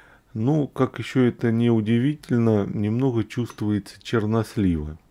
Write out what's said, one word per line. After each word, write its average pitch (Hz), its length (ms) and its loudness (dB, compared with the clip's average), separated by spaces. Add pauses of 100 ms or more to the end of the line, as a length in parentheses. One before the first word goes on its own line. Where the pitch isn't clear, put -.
(320)
Ну, 135 340 0
как - 320 -4
еще 123 260 0
это 117 280 0
не 117 160 2
удивительно, 117 960 2
немного 113 580 -2
чувствуется 104 800 -4
чернослива 101 920 -2 (140)